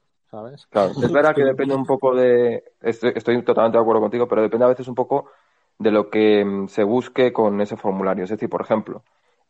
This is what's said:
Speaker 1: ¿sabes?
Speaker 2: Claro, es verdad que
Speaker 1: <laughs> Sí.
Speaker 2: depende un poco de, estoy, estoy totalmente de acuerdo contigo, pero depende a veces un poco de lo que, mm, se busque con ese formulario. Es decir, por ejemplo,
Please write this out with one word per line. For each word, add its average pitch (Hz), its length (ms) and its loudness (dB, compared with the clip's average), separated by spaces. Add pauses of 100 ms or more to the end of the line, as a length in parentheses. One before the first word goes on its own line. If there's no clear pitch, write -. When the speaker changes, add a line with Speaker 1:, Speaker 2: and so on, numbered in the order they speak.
(320)
Speaker 1:
¿sabes? 117 380 -18
Speaker 2:
Claro, 98 320 0
es 117 100 0
verdad 147 240 2
que 143 80 2
Speaker 1:
<laughs> - 0 -
Sí. 131 60 2
Speaker 2:
depende 135 260 -2
un 135 100 -4
poco 131 300 0
de, 120 480 2 (180)
estoy, 117 340 -2
estoy 120 280 -2
totalmente 113 340 2
de 117 40 4
acuerdo 110 200 2
contigo, 120 260 -2
pero 107 140 0
depende 110 240 2
a 123 40 6
veces 127 180 -2
un 123 80 -12
poco 139 340 -4 (480)
de 107 140 0
lo 104 180 0
que, 107 360 2
mm, 98 240 -6
se 107 140 -2
busque 123 500 0
con 104 280 0
ese 107 160 -6
formulario. 95 460 -4
Es 92 60 -8
decir, 107 200 -6
por - 120 -4
ejemplo, 107 420 -4 (460)